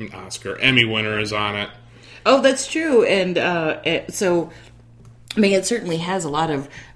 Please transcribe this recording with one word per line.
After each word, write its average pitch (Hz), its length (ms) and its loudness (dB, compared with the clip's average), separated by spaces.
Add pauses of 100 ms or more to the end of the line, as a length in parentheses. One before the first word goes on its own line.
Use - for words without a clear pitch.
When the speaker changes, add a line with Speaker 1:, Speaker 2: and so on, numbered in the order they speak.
(140)
Speaker 1:
Oscar, 95 440 -10
Emmy 127 280 4
winner, 107 340 -2
is 107 140 -4
on 104 240 -2
it. 101 120 -6 (560)
Speaker 2:
Oh, 262 160 6
that's 269 260 2
true. 311 360 2
And, 180 340 0
uh, 165 460 -2
eh, - 260 -2
so 175 420 0 (840)
I - 40 4
mean, 202 140 4
it 190 120 2
certainly 180 320 -2
has 175 280 -4
a 147 40 -6
lot 156 200 0
of 139 200 -4 (260)